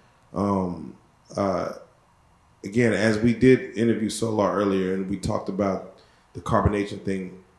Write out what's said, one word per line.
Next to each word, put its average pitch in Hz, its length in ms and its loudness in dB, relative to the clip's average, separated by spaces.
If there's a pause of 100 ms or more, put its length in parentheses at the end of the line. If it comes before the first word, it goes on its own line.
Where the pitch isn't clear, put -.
(340)
Um, 95 640 -2 (420)
uh, 90 360 -2 (920)
again, 113 300 2
as 107 260 2
we 117 140 4
did 127 440 4
interview 107 320 2
Solar 107 420 0
earlier 95 440 0
and 95 140 -6
we 98 80 -4
talked 101 300 -4
about 95 500 -4 (360)
the - 80 -14
carbonation 101 640 0
thing, 95 380 -8 (160)